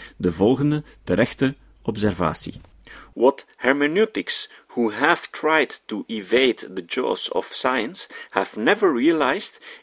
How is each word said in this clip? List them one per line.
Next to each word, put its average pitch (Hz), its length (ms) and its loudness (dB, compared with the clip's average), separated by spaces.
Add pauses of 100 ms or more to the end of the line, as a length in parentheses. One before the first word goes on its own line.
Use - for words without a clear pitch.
(180)
de 90 140 0
volgende 135 520 2 (200)
terechte 123 520 0 (260)
observatie. 92 720 -2 (640)
What 123 300 2 (120)
hermeneutics 143 920 0 (200)
who 117 220 -2
have 135 420 0
tried 156 460 0 (100)
to 101 200 -6
evade 113 520 2
the 92 240 -10
jaws - 460 -4
of - 180 -4
science 127 600 -4 (240)
have - 260 -2
never 175 340 2
realized 147 680 0 (260)